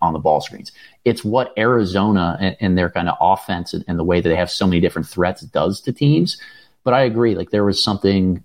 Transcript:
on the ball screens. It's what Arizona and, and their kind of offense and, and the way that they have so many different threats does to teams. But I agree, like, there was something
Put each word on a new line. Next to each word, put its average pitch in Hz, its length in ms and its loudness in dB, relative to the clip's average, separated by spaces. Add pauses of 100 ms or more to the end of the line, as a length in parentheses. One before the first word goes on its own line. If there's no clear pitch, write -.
on 85 120 2
the 78 60 -6
ball 78 220 2
screens. - 300 -16 (320)
It's 117 200 0
what 120 340 -2
Arizona 101 840 0
and, 92 200 -2
and 92 180 2
their 87 120 2
kind 85 200 -4
of - 100 -2
offense 90 540 -2
and, 87 140 -6
and 87 100 -4
the 82 60 -2
way 87 180 2
that 85 80 0
they 78 60 2
have 87 160 -2
so - 160 -2
many 87 120 2
different 85 280 -2
threats 90 340 -2
does 78 400 -4
to - 120 -4
teams. 156 440 0 (460)
But 123 100 0
I 131 80 4
agree, 117 340 2
like, 87 140 -6
there 104 160 2
was 98 180 0
something 95 600 2